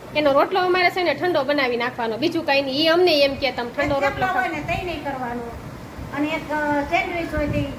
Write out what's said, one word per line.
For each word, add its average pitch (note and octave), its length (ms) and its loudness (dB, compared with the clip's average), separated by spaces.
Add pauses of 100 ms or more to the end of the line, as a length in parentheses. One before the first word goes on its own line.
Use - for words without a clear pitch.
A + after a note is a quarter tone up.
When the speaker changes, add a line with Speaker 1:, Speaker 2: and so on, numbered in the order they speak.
(160)
Speaker 1:
એનો D4+ 160 4
રોટલો F#4 280 4
અમારે F4+ 300 4
છે F4+ 120 -2
ને D#4 120 2
ઠંડો D#4+ 300 0
બનાવી C4 320 0
નાખવાનો, A#3+ 420 -4
બીજું D#4+ 280 0
કાંઈ C#4 160 4
નહીં. C#4 200 -2
ઈ D#4+ 40 4
અમને E4 340 6
એમ C#4 160 4
કે B3+ 160 -2
તમે A#3+ 180 -6
ઠંડો C#4+ 120 -2
Speaker 2:
એક C#4 80 0
Speaker 1:
રોટલો C#4 180 2
Speaker 2:
થેપલા C4+ 180 0
Speaker 1:
ખાઓ. F#4 120 0
Speaker 2:
હોય F#4 100 0
ને D#4 120 -4
તઈ F#4 240 -4
નહીં D#4+ 200 -6
કરવાનો, B3 420 -6 (680)
અને D4 140 0
એક, D#4 220 -4
અ, D4 320 0
સેન્ડવિચ E4+ 520 -2
હોય D4+ 120 0
તે C#4+ 160 0 (160)